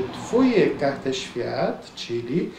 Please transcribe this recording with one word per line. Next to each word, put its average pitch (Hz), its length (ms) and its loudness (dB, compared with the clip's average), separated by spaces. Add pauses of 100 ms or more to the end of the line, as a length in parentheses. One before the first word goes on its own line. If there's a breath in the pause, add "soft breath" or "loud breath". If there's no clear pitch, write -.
(140)
twoje 233 560 4
karta 117 440 -2
świat, 131 800 -4
czyli 120 640 -2